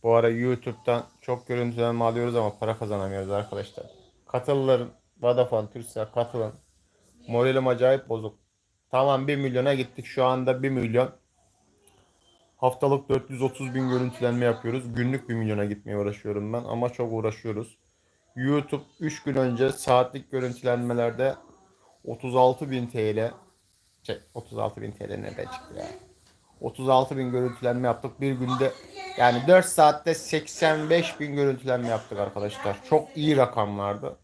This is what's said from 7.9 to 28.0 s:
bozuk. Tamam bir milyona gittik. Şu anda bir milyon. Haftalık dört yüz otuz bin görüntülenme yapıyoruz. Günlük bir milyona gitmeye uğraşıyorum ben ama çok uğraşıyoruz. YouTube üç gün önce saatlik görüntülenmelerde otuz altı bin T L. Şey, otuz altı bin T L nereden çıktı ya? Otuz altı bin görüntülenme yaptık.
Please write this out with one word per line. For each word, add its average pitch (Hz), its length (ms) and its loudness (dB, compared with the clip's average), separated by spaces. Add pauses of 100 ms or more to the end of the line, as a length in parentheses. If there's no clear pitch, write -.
bozuk. 110 300 -6 (520)
Tamam 135 360 2
bir 147 80 0
milyona 135 380 0
gittik. 131 320 -6
Şu 131 200 0
anda 127 380 2
bir 139 60 0
milyon. 123 460 2 (1400)
Haftalık 139 520 0
dört 127 200 0
yüz 127 120 -8
otuz 131 340 -4
bin 131 140 0
görüntülenme 123 560 0
yapıyoruz. 117 480 -2
Günlük 123 360 -2
bir 117 40 -2
milyona 107 320 0
gitmeye 104 320 -6
uğraşıyorum 104 560 -4
ben 120 100 -6
ama 117 260 -2
çok 120 240 -6
uğraşıyoruz. 110 640 -6 (580)
YouTube 139 480 -2 (160)
üç 151 240 -6
gün 139 120 -2
önce 131 360 2
saatlik - 600 0
görüntülenmelerde 120 1040 -2 (680)
otuz 123 320 -6
altı 127 360 4
bin 123 160 -2
T 107 280 -2
L. 110 160 -2 (720)
Şey, - 160 -8 (140)
otuz 117 240 -14
altı 107 240 -6
bin 107 100 -10
T 101 180 -12
L 101 80 -8
nereden - 280 -10
çıktı - 320 -14
ya? - 80 -10 (760)
Otuz 131 280 -6
altı 131 280 6
bin 127 140 -2
görüntülenme 123 560 0
yaptık. 120 340 -4